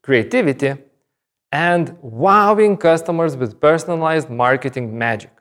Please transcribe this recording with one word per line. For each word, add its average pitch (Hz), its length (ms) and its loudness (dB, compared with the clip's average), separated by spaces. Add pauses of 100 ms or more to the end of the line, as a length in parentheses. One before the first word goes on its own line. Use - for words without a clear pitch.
creativity, 139 720 0 (760)
and 170 500 -2
wowing 202 760 2
customers 165 600 0
with 120 240 -6
personalized 160 680 0
marketing 123 680 -2
magic. 117 440 -4